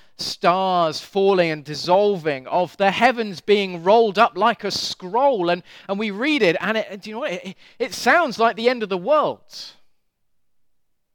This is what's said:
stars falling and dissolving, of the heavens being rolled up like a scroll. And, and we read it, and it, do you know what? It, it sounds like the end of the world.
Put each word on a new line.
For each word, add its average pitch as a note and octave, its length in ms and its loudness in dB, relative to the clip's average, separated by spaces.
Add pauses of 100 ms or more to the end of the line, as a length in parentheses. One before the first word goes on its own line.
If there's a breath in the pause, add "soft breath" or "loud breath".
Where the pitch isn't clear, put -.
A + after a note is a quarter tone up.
(160 soft breath)
stars F3+ 840 0
falling G3 500 2
and D3+ 140 -6
dissolving, D3+ 840 0
of F3 280 -2
the G3 140 2
heavens A3 500 0
being F#3+ 440 -2
rolled G#3 340 4
up A3 180 2
like G#3 280 0
a G3 80 -4
scroll. G#3 760 0
And, F3 140 0 (260 loud breath)
and G3 80 -4
we G#3+ 140 -4
read B3 320 -2
it, E3+ 180 4
and G3+ 160 -2
it, G3+ 260 -8
do G#3 80 -16
you G#3+ 40 -12
know A3+ 60 -10
what? C#4 120 -6
It, F#3 240 -12 (220 soft breath)
it A#3 160 -6
sounds C4+ 460 0
like A3+ 160 2
the A3+ 120 0
end B3 140 0
of G3+ 60 -6
the F#3+ 100 -4
world. G3+ 760 -4 (1400)